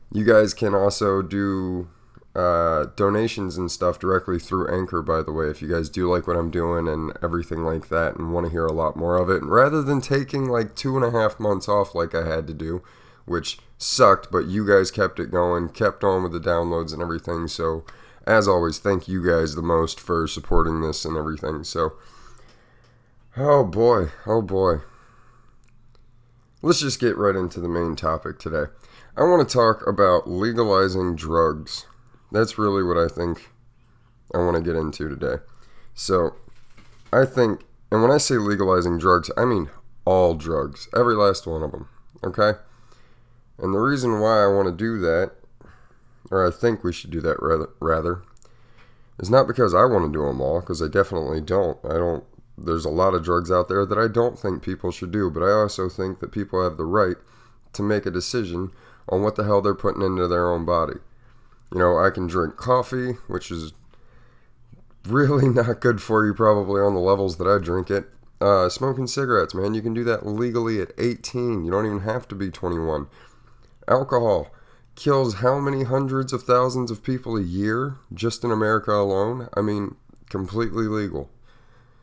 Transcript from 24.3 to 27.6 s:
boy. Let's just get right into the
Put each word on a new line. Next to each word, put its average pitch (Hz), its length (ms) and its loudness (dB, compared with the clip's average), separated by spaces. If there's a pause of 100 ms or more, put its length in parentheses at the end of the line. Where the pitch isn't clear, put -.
boy. 92 380 2 (1800)
Let's 165 200 2
just 139 180 -2
get 117 180 2
right 101 180 2
into 90 240 -4
the 85 100 -4